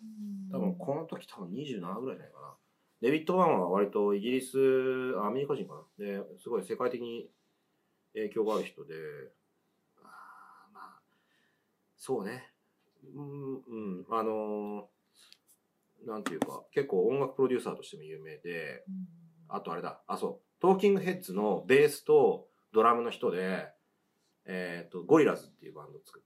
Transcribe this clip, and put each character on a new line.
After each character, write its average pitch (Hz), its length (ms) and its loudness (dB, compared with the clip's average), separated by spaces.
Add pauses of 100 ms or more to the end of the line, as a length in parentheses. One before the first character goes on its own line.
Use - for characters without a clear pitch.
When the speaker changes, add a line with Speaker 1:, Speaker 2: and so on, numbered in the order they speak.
(520)
Speaker 1:
う 185 40 -4
ん。 - 0 -
Speaker 2:
多 - 40 -2
分 185 160 0
こ 160 200 -4
の 160 100 -6
時 - 200 -12
多 - 140 -20
分 90 140 -10
二 135 120 -6
十 120 140 -6
七 92 200 -6
ぐ 131 80 -6
ら 107 80 -8
い - 20 -14
じ 82 40 -16
ゃ 78 40 -18
な 76 40 -20
い - 40 -20
か 69 80 -20
な。 71 140 -16 (460)
デ 127 100 4
ビ 156 120 2
ッ - 20 -16
ド・ 185 120 2
バ 185 80 6
ー - 20 6
ン 131 140 4
は 90 80 2
割 98 200 4
と 101 240 2
イ 101 60 0
ギ 113 120 -4
リ 127 100 2
ス、 131 840 2
ア 104 80 0
メ 127 80 -2
リ 139 80 -4
カ 147 80 -2
人 101 100 -6
か - 80 -16 (240)
な。 101 80 -10
で、 101 160 -6 (160)
す - 120 -12
ご 117 100 -2
い 95 60 -6
世 110 100 -6
界 123 160 -2
的 123 100 -6
に 117 300 -10 (840)
影 110 160 -4
響 110 140 0
が 107 120 2
あ - 40 2
る 92 60 -2
人 76 200 -16
で、 78 80 -14 (1080)
あ - 680 -20
ー、 - 40 -20
ま - 80 -18
あ、 - 180 -18 (1000)
そ 131 220 -4
う 95 60 -6
ね。 120 280 -10 (640)
う 143 60 -12
ん、 139 340 -10
う - 20 -8 (440)
ん。 - 100 -16
あ 110 100 0
の 107 680 -4 (1160)
ー、 - 20 -14
な 107 120 -8
ん 101 40 -8
て 90 100 -6
い - 20 -6
う 78 60 -2
か、 - 300 -6
結 139 160 0
構 92 200 4
音 131 120 2
楽 135 160 -2
プ 135 80 2
ロ 127 40 8
デ 123 80 2
ュ 113 40 2
ー - 20 -8
サ 92 100 -6
ー - 40 -6
と - 60 -14
し - 80 -16
て - 80 -16
も 78 60 -18
有 78 180 -14
名 78 160 -16
で、 80 500 -10
Speaker 1:
う 190 40 -10
ん。 190 160 -8 (400)
Speaker 2:
あ - 140 -8
と 87 100 -8
あ 85 40 -4
れ 85 60 -6
だ。 - 240 -10
あ、 98 120 -6
そ - 260 -4
う。 - 180 -20
ト 190 140 8
ー 190 40 0
キ 202 100 6
ン 196 40 8
グ 196 80 2
ヘ 180 120 -2
ッ - 80 -10
ズ 92 120 -10
の 202 320 0
ベ 139 200 8
ー 147 40 6
ス - 140 -10
と 139 440 6 (260)
ド 110 100 8
ラ 117 100 8
ム 117 80 0
の 117 80 -4
人 110 220 -2
で、 90 400 -2 (720)
え 90 380 -6
ー - 40 -20
っ - 20 -20
と、 87 140 -10
ゴ 143 160 8
リ 143 60 8
ラ 87 100 4
ズ - 120 -10
っ - 20 -20
て - 160 -20
い - 40 -18
う - 40 -18
バ 73 120 -16
ン - 60 -20
ド 73 60 -20
を - 80 -20
作 - 140 -20
っ - 60 -20